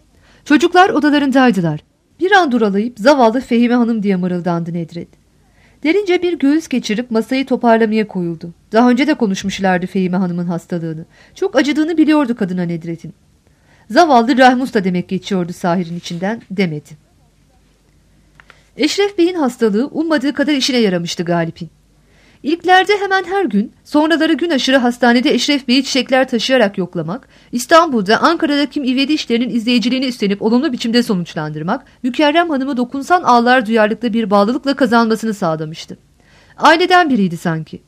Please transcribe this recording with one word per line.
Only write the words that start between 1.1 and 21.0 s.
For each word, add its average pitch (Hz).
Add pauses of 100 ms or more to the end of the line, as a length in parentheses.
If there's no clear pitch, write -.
Bir 370
an 349
duralayıp, 220
"Zavallı 247
Fehime 240
Hanım." 233
diye 196
mırıldandı 175
Nedret. 170 (760)
Derince 359
bir 349
göğüs 294
geçirip 240
masayı 226
toparlamaya 226
koyuldu. 170 (180)
Daha 240
önce 247
de 311
konuşmuşlardı 190
Fehime 185
Hanım'ın 175
hastalığını. 165 (300)
Çok 381
acıdığını 302
biliyordu 294
kadına 180
Nedret'in. 170 (760)
"Zavallı 254
Rahmi 254
Usta 233
demek 180
geçiyordu 180
Sahir'in 175
içinden." 190 (100)
demedi. 170 (1900)
Eşref 392
Bey'in 359
hastalığı 240
ummadığı 294
kadar 294
işine 254
yaramıştı 180